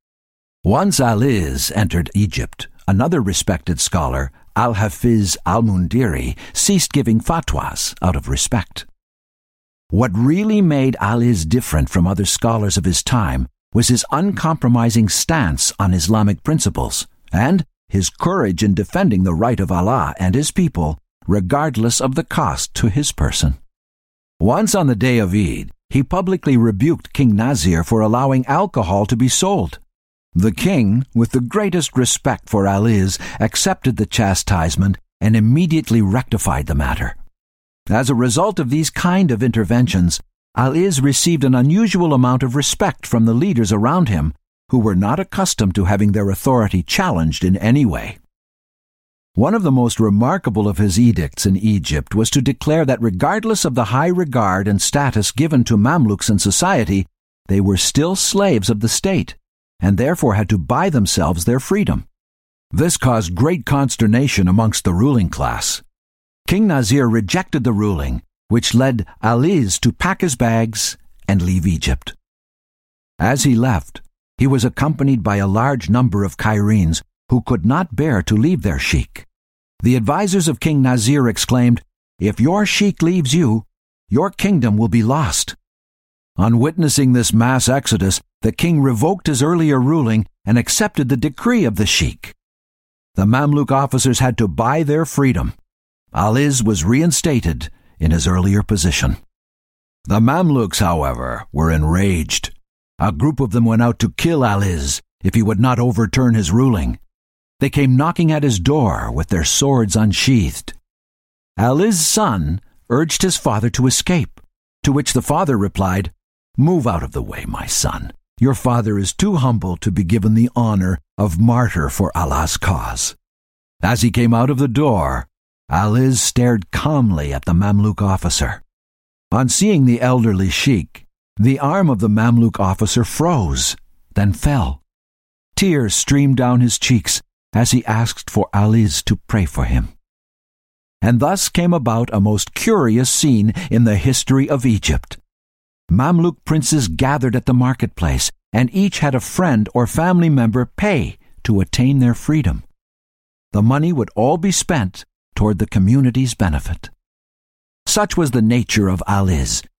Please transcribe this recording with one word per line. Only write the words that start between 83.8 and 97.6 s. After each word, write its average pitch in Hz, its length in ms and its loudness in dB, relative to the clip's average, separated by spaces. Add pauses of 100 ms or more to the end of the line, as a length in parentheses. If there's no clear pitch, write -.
your 156 200 0
kingdom 131 480 0
will 110 120 2
be 117 120 2
lost." 120 540 -2 (800)
On 113 220 2
witnessing 143 540 2
this 120 200 0
mass 123 340 2
exodus, 110 540 0 (200)
the 110 100 0
king 165 300 0
revoked 135 440 0
his 135 160 -2
earlier 156 380 2
ruling 123 480 0 (180)
and 117 140 2
accepted 147 500 -2
the 135 80 0
decree 185 480 -2
of 107 120 -2
the 104 100 0
sheikh. - 480 -4 (800)
The 95 100 2
Mamluk 143 460 2
officers 131 480 0
had 127 180 0
to 110 100 2
buy 120 360 -2
their 151 220 0
freedom. 123 480 0 (600)
Aliz 127 480 0
was 101 240 0
reinstated 127 840 0 (300)